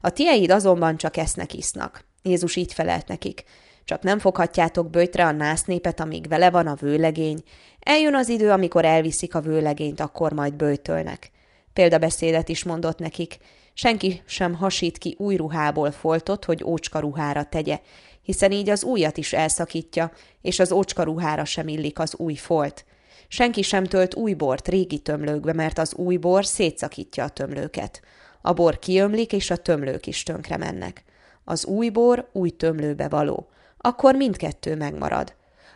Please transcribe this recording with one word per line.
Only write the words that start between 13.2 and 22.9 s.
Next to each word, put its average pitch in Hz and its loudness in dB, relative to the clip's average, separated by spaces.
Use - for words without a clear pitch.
„Senki 190 0
sem 175 -4
hasít 175 -2
ki - -8
új 202 -2
ruhából 151 -2
foltot, 160 -2
hogy 160 -2
ócska 160 -4
ruhára 147 -4
tegye, 151 -4
hiszen 196 2
így 202 -2
az 208 2
ujjat 185 0
is - -6
elszakítja, 165 -2
és 180 -2
az 185 4
ócska 185 2
ruhára 156 -2
sem 156 -6
illik 151 -6
az 160 -4
új 160 -4
folt. - -2